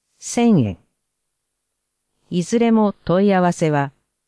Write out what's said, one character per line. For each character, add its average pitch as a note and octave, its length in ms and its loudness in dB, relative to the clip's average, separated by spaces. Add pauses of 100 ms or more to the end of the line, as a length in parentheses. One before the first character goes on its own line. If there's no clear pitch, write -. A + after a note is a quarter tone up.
(200)
千 A#3 400 0
円。 G2+ 180 -4 (1500)
い E3+ 140 -4
ず A3+ 160 -2
れ A#3 100 2
も G#3+ 220 2 (120)
問 F#3 220 0
い G3 80 2
合 F#3 60 2
わ F3 120 0
せ D#3+ 200 -2
は、 C#3+ 180 -2 (380)